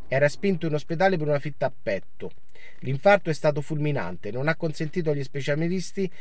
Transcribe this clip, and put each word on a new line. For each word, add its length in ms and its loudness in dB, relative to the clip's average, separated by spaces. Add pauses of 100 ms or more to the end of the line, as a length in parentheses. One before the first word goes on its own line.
Era 200 4
spinto 380 0
in 80 0
ospedale 420 2
per 120 0
una 100 4
fitta 280 -2
al 140 0
petto. 520 -4 (480)
L'infarto 500 4
è 40 2
stato 260 2
fulminante, 720 -2
non 160 0
ha 80 2
consentito 540 -2
agli 120 0
specialisti 880 -2 (100)